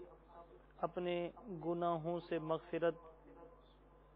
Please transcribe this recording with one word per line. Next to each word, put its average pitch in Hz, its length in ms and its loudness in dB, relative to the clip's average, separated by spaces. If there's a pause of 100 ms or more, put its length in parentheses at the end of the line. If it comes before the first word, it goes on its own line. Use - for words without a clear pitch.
(800)
اپنے 175 500 2 (360)
گناہوں 170 600 2
سے 170 100 2
مغفرت 160 560 2 (1200)